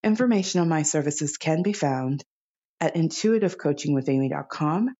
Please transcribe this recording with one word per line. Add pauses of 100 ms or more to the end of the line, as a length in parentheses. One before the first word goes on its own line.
Information
on
my
services
can
be
found (560)
at
intuitive
coaching
with
amy
dot
com (100)